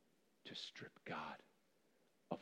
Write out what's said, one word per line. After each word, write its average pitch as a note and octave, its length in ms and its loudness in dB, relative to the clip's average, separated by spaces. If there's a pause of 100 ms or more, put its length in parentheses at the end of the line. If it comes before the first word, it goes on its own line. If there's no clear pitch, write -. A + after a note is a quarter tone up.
(460)
to - 80 -2
strip - 500 -4
God D#2+ 140 4 (1120)
of E2 120 6